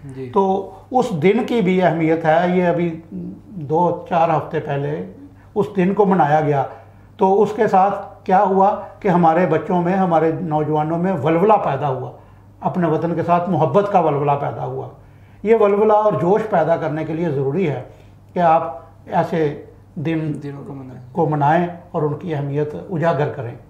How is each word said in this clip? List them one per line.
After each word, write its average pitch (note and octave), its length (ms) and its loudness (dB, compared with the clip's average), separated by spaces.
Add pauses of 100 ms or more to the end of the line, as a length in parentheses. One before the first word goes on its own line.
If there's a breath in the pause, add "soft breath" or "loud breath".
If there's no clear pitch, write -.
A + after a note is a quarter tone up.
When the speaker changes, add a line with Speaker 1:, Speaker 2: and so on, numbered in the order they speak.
Speaker 1:
जी। C3 200 -12
Speaker 2:
तो F#3+ 460 -2 (200 loud breath)
उस B3 200 0
दिन F#3+ 320 2
की A#3+ 160 0
भी F#3 200 2
अहमियत D#3+ 440 2
है। F3+ 340 2
ये F3+ 80 2
अभी E3+ 360 -2 (500)
दो E3 580 -2
चार E3 200 2
हफ्ते D3+ 300 -2
पहले C#3+ 460 -6 (500 soft breath)
उस G3+ 180 -2
दिन F#3+ 200 2
को G3+ 120 4
मनाया D#3 340 4
गया, C#3+ 220 0 (560 loud breath)
तो F#3+ 140 2
उसके G#3 360 2
साथ G3 580 0
क्या F#3+ 120 4
हुआ F#3+ 320 4
कि - 380 -6
हमारे F3 380 4
बच्चों D#3+ 360 0
में, F3 120 0
हमारे E3 380 2
नौजवानों D#3 680 -2
में F#3 140 0
वलवला E3 440 4
पैदा D3 300 -2
हुआ, B2+ 260 -6 (500 soft breath)
अपने F3+ 240 -2
वतन D#3+ 280 0
के D#3+ 80 -2
साथ F3 260 0
मोहब्बत E3 440 2
का F#3 80 4
वलवला C#3+ 340 0
पैदा C3+ 280 -6
हुआ। C3 280 -10 (540 soft breath)
ये A3 100 4
वलवला G#3 400 4
और G#3 260 2
जोश F#3 220 2
पैदा E3 340 0
करने D#3 280 -4
के D#3+ 100 -6
लिए E3+ 140 -2
ज़रूरी C#3 380 -2
है B2+ 240 -6 (440 loud breath)
कि F3+ 60 -2
आप - 520 0 (160)
ऐसे D#3+ 640 -2 (260)
दिन D#3 420 -4
Speaker 1:
दिनों C#3+ 240 -12
को C#3+ 80 -14
मनाएं। B2+ 420 -16
Speaker 2:
को E3 120 0
मनाएं D3+ 520 2 (160)
और D3+ 100 -2
उनकी D3+ 280 -4
अहमियत D3 580 -4
उजागर D3+ 380 0
करें। A#2+ 300 -10 (100)